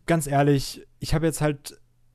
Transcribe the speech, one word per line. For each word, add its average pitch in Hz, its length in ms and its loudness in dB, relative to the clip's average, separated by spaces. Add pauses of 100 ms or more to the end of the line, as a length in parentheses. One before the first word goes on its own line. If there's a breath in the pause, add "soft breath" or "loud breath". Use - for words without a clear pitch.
ganz 165 200 0
ehrlich, 143 600 0 (120)
ich - 160 -4
hab 160 80 0
jetzt 160 180 0
halt 151 400 -4 (340)